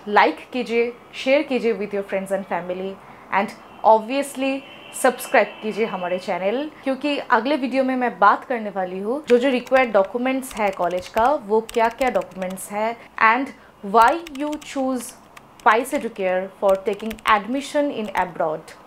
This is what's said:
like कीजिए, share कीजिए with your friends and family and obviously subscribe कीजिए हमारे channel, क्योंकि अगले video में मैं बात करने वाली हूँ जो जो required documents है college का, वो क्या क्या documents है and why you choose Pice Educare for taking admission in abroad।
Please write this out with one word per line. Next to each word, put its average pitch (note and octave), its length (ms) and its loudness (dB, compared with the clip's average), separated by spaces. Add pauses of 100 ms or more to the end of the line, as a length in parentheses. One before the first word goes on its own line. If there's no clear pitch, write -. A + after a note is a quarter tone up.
like G#3 300 4 (160)
कीजिए, A#3 400 -2 (200)
share C4+ 280 2
कीजिए A#3 320 0
with G3+ 180 -6
your G3+ 120 -2
friends F#3+ 280 -6
and G3 200 -2
family F3+ 400 -6 (440)
and A3 220 -2 (280)
obviously C4+ 760 2 (420)
subscribe B3 640 2
कीजिए G#3+ 220 -2
हमारे F3+ 340 -2
channel, G3+ 500 -2 (140)
क्योंकि C4+ 340 -2
अगले B3 380 0
video C4 280 0
में C4 120 -2
मैं A#3+ 240 -2
बात A#3+ 260 4
करने A3+ 240 -4
वाली F#3 300 -6
हूँ B3 260 -4
जो A#3+ 120 6
जो C4 120 2
required B3+ 420 2
documents B3 640 0
है G3+ 160 0
college F3+ 360 -4
का, A3 260 2
वो A3 280 0 (120)
क्या A3+ 160 2
क्या B3+ 200 -2
documents F#3+ 600 -6
है A3 260 -4 (260)
and A#3+ 220 4 (460)
why A3+ 200 8 (220)
you D4 300 -6
choose C4 500 -4 (540)
Pice B3 260 4
Educare G3 480 -2 (200)
for G3 100 4 (160)
taking G#3+ 260 -4 (160)
admission C#4 680 0
in G#3+ 180 -6
abroad। E3 560 -4 (120)